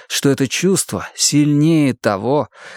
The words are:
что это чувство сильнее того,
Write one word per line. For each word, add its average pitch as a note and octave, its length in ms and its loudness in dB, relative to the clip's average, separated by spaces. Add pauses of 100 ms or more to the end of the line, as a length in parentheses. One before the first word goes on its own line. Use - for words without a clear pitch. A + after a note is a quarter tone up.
что - 220 0
это C3+ 180 0
чувство - 680 -2
сильнее D3 800 2
того, A2 560 -2 (280)